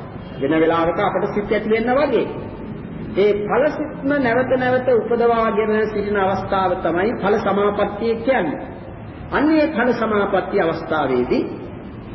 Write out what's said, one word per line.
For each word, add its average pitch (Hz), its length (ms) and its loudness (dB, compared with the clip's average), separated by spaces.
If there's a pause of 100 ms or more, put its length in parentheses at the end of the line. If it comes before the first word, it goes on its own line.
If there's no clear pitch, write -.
(360)
වෙන 135 160 0
වෙලාවක 165 480 2
අපට 185 280 0
සිත් 202 200 -4
ඇති 208 200 0
වෙන්න 233 240 2
වගේ. 262 340 2 (840)
ඒ 202 260 4
ඵලසිතම 277 800 -2
නැවත 254 360 2
නැවත 254 380 2
උපදවාගෙන 220 800 2 (120)
සිටින 208 320 -2
අවස්ථාව 190 600 0
තමයි 180 380 0
ඵල 202 240 2
සමාපත්තිය 202 800 0
කියන්නේ. 208 440 0 (680)
අන්න 262 220 2
ඒ 311 180 6
ඵල 240 240 2
සමාපත්තිය 202 680 0
අවස්ථාවේදී 143 840 0 (720)